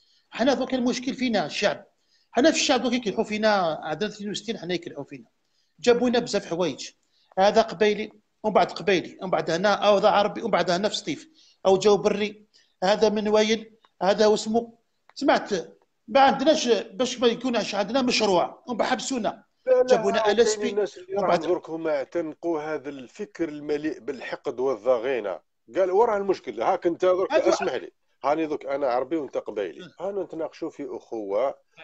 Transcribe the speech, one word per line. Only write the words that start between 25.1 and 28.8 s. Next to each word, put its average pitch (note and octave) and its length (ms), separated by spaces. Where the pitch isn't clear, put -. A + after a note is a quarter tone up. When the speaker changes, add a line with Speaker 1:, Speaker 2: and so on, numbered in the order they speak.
Speaker 2:
قال: F#3 140
"وراه G#3+ 260
المشكل، E3 460
هاك F3 240
انت E3+ 180
درك F#3 280
Speaker 1:
هذا - 160
Speaker 2:
اسمح E3 260
لي، E2+ 180
هاني D#3 220
دوك C#3 200
انا C#3 200